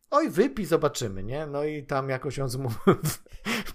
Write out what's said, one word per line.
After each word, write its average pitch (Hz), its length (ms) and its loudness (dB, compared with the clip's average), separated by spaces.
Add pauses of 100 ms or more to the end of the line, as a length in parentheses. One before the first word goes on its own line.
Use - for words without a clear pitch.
(120)
"Oj, 302 180 4
wypij, 196 360 2
zobaczymy", 139 580 0
nie? 139 240 -6
No 143 160 -4
i 151 200 -4
tam 135 260 -2
jakoś 131 280 -4
ją 135 100 -2
zmu-, 123 220 -4
<laughs> - 360 4
w-, - 180 -2 (520)